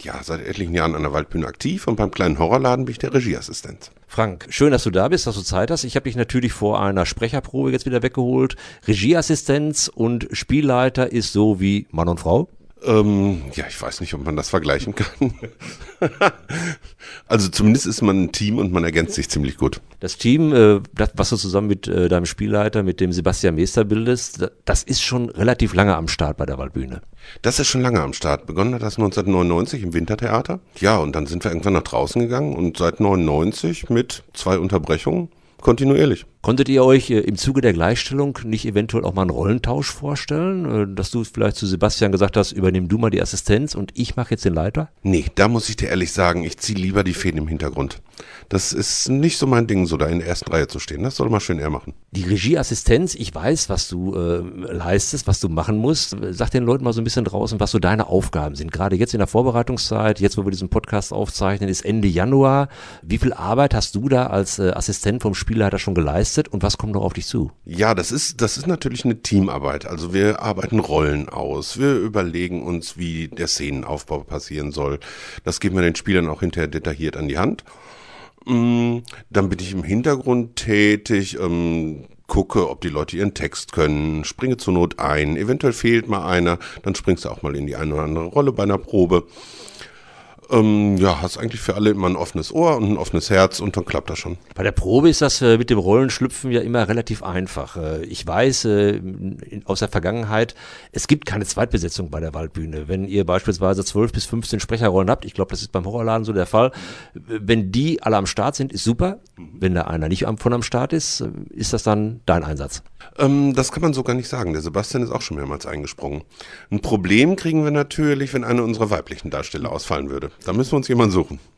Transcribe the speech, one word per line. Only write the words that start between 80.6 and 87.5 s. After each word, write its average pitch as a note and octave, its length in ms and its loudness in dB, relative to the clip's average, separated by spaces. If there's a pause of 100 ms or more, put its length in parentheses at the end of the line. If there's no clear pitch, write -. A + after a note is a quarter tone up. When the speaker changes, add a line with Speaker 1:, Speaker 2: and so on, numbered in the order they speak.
Speaker 1:
ähm, E2 640 -2 (240)
gucke, F#2 420 0
ob - 100 -10
die F2 80 -4
Leute D2+ 280 -4
ihren G2 180 -2
Text - 380 -8
können, D#2 520 0
springe B2+ 320 -4
zur G2+ 160 -2
Not F2 280 2
ein, D2+ 360 0
eventuell A#2+ 360 0
fehlt A#2 360 0
mal G2 160 -4
einer, F2 340 2 (240)
dann F#2+ 120 -4
springst - 300 -2
du - 40 -6
auch - 140 -10
mal C#2+ 140 -4